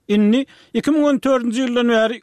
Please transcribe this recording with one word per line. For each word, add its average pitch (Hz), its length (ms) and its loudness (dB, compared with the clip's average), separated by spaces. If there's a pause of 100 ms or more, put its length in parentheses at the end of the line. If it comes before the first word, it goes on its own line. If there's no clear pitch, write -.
inni 214 380 2 (280)
iki 233 160 -2
müň 302 180 2
on 277 140 0
dördünji 247 420 -2
ýyldan 240 260 0
bäri 226 320 0